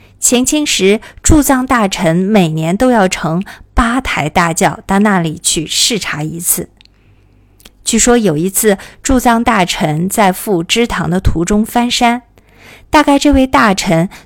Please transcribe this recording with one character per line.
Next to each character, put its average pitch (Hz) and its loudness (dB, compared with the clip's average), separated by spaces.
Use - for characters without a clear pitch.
前 254 0
清 302 0
时 208 2
驻 311 6
藏 254 0
大 226 0
臣 170 0
每 185 2
年 160 -2
都 254 2
要 202 2
乘 170 -4
八 247 0
抬 - -4
大 170 -4
轿 170 -2
到 196 0
那 202 2
里 160 -4
去 - -4
视 - -2
察 151 -8
一 160 -8
次。 - -6
据 233 -2
说 240 2
有 190 0
一 180 -2
次 196 2
驻 262 2
藏 233 2
大 214 0
臣 170 -2
在 196 2
赴 185 -4
支 233 -2
塘 - -4
的 180 -2
途 170 0
中 214 0
翻 240 -2
山， 240 0
大 302 4
概 285 4
这 294 4
位 262 4
大 262 2
臣 185 0